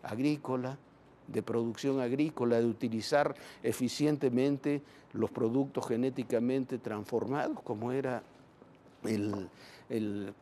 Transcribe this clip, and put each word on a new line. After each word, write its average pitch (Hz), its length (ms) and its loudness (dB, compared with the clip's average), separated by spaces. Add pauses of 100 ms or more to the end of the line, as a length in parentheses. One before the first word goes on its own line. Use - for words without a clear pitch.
agrícola, 131 720 -2 (520)
de - 140 -2
producción 117 580 0
agrícola, 123 600 2
de 117 60 6
utilizar 113 680 2 (280)
eficientemente 139 1200 2 (320)
los 110 160 2
productos 131 560 0
genéticamente 127 920 0
transformados, 117 840 -2
como 117 300 -4
era 127 300 -2 (840)
el, 104 440 -2 (400)
el 104 540 -4